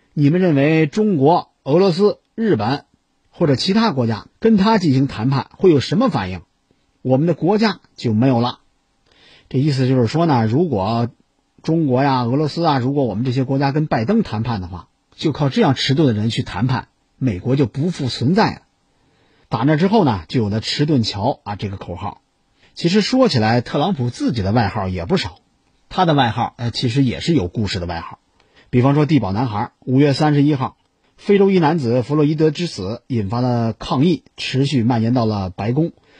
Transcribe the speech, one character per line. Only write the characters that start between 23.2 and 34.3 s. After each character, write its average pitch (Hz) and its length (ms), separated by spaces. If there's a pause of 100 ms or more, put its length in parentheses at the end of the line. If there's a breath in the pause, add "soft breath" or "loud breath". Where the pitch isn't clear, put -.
起 127 100
来， 113 220
特 - 180
朗 165 140
普 123 160
自 202 240
己 113 80
的 95 120
外 113 160
号 95 200
也 90 160
不 165 140
少。 - 220 (500)
他 185 160
的 160 80
外 127 160
号， 113 260
呃， 117 140
其 - 180
实 135 140
也 110 180
是 170 140
有 92 140
故 110 180
事 95 120
的 87 60
外 85 160
号。 - 200 (500 soft breath)
比 123 100
方 139 140
说 151 100
“地 143 140
堡 98 140
男 117 140
孩”， 104 340
五 131 180
月 143 160
三 151 180
十 143 100
一 151 120
号， 123 240 (400)
非 202 180
洲 196 140
一 190 80
男 165 200
子 123 240
弗 139 120
洛 151 100
伊 151 120
德 156 140
之 165 180
死 98 380
引 110 220
发 117 140
了 117 320
抗 147 320
议， 165 160 (160)